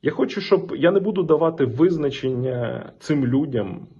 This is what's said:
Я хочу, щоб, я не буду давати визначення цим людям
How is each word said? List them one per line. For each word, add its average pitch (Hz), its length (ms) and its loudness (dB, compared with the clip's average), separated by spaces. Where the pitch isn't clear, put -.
Я 151 100 0
хочу, - 300 -2
щоб, 180 360 0
я 165 140 4
не 196 80 4
буду 185 240 -2
давати 160 420 2
визначення 127 1300 -2
цим 143 260 0
людям 120 600 -2